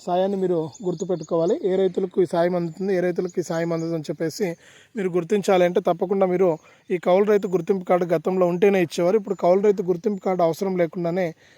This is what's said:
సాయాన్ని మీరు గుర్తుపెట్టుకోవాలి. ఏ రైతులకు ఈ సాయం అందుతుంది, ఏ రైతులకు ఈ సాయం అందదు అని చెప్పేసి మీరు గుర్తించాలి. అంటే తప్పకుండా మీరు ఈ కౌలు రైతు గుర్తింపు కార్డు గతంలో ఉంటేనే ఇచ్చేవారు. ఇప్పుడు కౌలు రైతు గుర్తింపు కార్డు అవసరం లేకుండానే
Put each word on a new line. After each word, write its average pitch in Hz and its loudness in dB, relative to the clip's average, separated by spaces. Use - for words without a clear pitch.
సాయాన్ని 190 0
మీరు 175 0
గుర్తుపెట్టుకోవాలి. 175 -2
ఏ 185 0
రైతులకు 190 0
ఈ 170 4
సాయం 180 0
అందుతుంది, 180 -4
ఏ 175 0
రైతులకు 180 -2
ఈ - -4
సాయం 170 -4
అందదు 165 -4
అని 156 -4
చెప్పేసి 170 -4
మీరు 190 -2
గుర్తించాలి. 180 2
అంటే 180 2
తప్పకుండా 185 0
మీరు 180 2
ఈ 185 -2
కౌలు 185 4
రైతు 208 2
గుర్తింపు 180 -2
కార్డు 180 2
గతంలో 180 0
ఉంటేనే 180 4
ఇచ్చేవారు. 175 0
ఇప్పుడు 202 -4
కౌలు 180 4
రైతు 208 2
గుర్తింపు 185 -4
కార్డు 185 0
అవసరం 180 0
లేకుండానే 170 -2